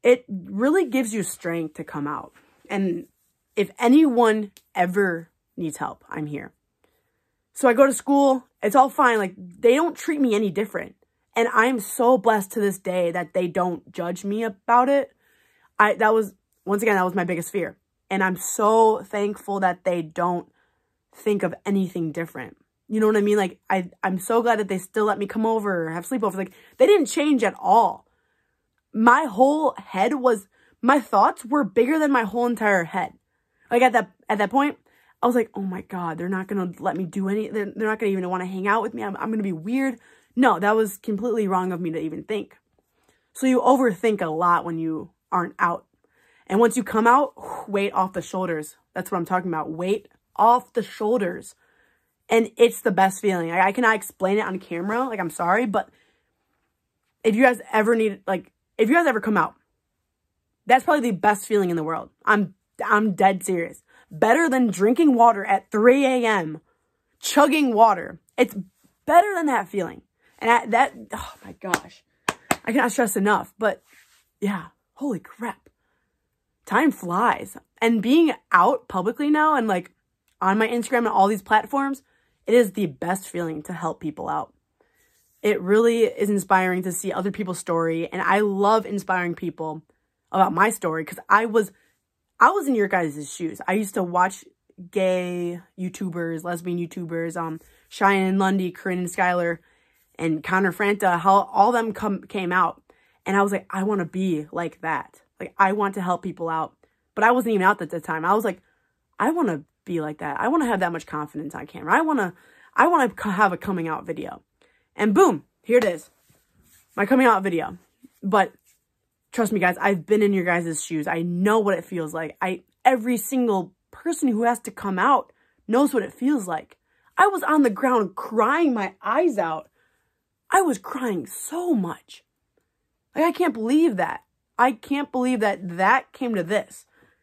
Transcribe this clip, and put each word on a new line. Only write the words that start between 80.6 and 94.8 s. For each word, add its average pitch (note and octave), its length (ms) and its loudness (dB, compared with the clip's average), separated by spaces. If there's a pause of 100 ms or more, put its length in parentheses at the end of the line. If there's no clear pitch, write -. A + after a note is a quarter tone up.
Instagram A#3+ 320 -2
and A#3 100 0
all G3 180 4
these G3+ 140 -2
platforms, C#4 640 0 (420)
it A3 80 0
is A#3 200 6
the G3+ 120 -2
best E3+ 420 -6
feeling D#3+ 360 -8
to F#3 100 -12
help E3 260 -8
people D#3 300 -8
out. D3+ 240 -8 (880)
It G#3 200 0
really A3+ 400 4
is G#3 280 2
inspiring F#3 540 2
to F#3 80 -6
see F3+ 200 -6
other F#3 200 -4
people's F#3 280 -8
story. E3 520 -4
And F#3 100 -6
I F#3 180 2
love G3+ 460 2
inspiring F#3 500 -4
people D#3+ 480 -10 (480)
about F#3+ 220 2
my G3 160 2
story D#3+ 360 -4
'cause - 140 -14 (100)
I G#3+ 160 4
was, G#3+ 260 0 (680)
I B3+ 100 8
was F4+ 180 -2
in C4 80 0
your G3+ 120 2
guys' D3+ 440 -4
shoes. - 360 -10
I F#3 60 -2
used G3+ 200 -4
to G3 100 -2
watch F3+ 400 -2 (480)